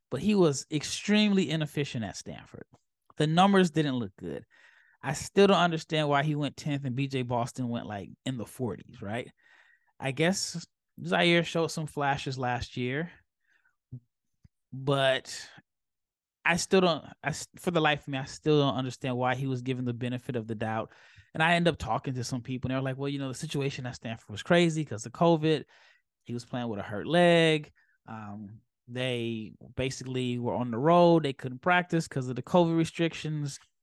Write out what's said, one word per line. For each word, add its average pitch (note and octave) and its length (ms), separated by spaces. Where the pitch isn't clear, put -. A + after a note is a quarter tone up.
but - 80
he G#3 160
was D#3+ 360
extremely G3 800
inefficient D3 560
at F2 120
Stanford. - 480
The D3+ 80
numbers F3+ 460
didn't D3+ 240
look A2 220
good. D#2+ 280
I C#3 120
still G3 340
don't F#3+ 100
understand D#3+ 500
why C#3+ 140
he D3+ 140
went D3 200
tenth C#3+ 300
and B2 100
B C#3 120
J C3+ 160
Boston B2 440
went, A#2 200
like, G2+ 240
in C3 100
the G#2 80
forties, - 560
right? G#2+ 280
I C3+ 120
guess E3 540
Zaire F3 380
showed E3 280
some D#3+ 160
flashes C#3 500
last B2 400
year, C3 320
but C3+ 640
I E3+ 120
still F#3+ 240
don't, F3 240
I C#3 60
s-, - 180
for - 140
the E3+ 80
life D3+ 220
of - 80
me, C#3 80
I C3+ 80
still D3+ 360
don't C#3 140
understand B2+ 420
why B2+ 180
he C3+ 120
was C3 140
given B2+ 240
the B2 80
benefit B2 420
of A2 120
the A2+ 80
doubt. A2 360
And D#3+ 100
I E3+ 100
end E3+ 140
up D3+ 100
talking B2 380
to B2 80
some B2 180
people, B2+ 260
and C3 80
they're C3 60
like, C3 160
"Well, C#3 100
you C#3+ 120
know, C#3 80
the C3 80
situation C#3 500
at A#2 100
Stanford - 340
was G2+ 120
crazy E3+ 420
'cause G#2+ 220
of A2+ 60
covid. D#3+ 520
He A#2+ 100
was A#2+ 100
playing A#2+ 240
with G#2 120
a G2 40
hurt G2+ 220
leg. E3 640
Um, G#2+ 520
they A#2 640
basically B2+ 640
were A#2+ 160
on B2 160
the A2+ 80
road. E3+ 440
They C#3 100
couldn't B2+ 280
practice F3 460
'cause C3 200
of B2+ 80
the B2 60
covid E3+ 340
restrictions, D#3 840